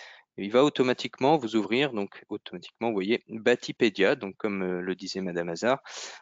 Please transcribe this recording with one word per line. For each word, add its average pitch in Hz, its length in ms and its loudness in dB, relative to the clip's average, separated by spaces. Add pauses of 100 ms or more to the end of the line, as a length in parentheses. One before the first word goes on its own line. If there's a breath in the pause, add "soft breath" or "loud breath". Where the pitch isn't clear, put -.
(380 loud breath)
il 98 140 -6
va 123 120 6
automatiquement 131 720 2
vous 113 200 -2
ouvrir, 117 360 2
donc 101 380 -6
automatiquement, 104 580 -8
vous 113 60 0
voyez, 101 340 0
Batipédia, 113 840 2
donc 101 220 -6
comme, 98 260 -4
euh, 90 180 -2
le 92 140 -4
disait 95 260 -8
Madame 87 300 -4
Hazard, 110 320 0 (400 loud breath)